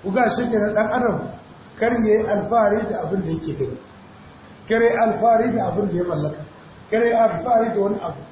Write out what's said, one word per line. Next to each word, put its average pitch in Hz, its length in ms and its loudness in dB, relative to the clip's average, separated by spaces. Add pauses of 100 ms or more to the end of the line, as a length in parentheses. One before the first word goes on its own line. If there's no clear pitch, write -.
Ku 196 100 -6
ga 208 180 2
shi 240 220 -2
kenan 208 240 0
ɗan 214 160 2
adam 233 260 0 (600)
kar 233 140 0
ya 220 260 2
yi 220 80 0
alfahari 208 640 2
da 165 180 -4
abin 185 160 -2
da 160 80 -4
yake 160 240 -4
gani, 127 240 -6 (880)
kar 226 160 2
ya 233 80 4
yi 226 80 -2
alfahari 226 560 2
da 226 120 0
abin 202 220 -2
da 170 60 -4
ya 175 100 0
mallaka, 151 380 -4 (480)
kar 220 120 2
ya 233 40 2
yi 233 80 2
alfahari 226 560 2
da 202 100 -2
wani 202 200 0
abu. - 200 -8 (120)